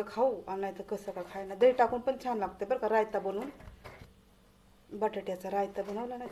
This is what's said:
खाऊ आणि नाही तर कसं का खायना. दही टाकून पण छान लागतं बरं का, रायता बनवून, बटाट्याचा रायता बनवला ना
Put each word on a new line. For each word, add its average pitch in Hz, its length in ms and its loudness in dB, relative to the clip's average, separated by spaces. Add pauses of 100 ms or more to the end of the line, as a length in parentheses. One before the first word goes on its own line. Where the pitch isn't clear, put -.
खाऊ 226 400 2
आणि 190 140 -4
नाही 190 160 -4
तर 196 60 -8
कसं - 280 -6
का 180 100 -6 (100)
खायना. 196 240 -8
दही 247 160 10
टाकून 240 280 4
पण 262 240 0
छान 240 140 0
लागतं 196 320 -2
बरं 254 100 2
का, 214 100 2
रायता 214 300 4
बनवून, 196 300 -4 (1400)
बटाट्याचा 196 600 -4
रायता 196 300 0
बनवला 226 360 -6
ना 247 140 -10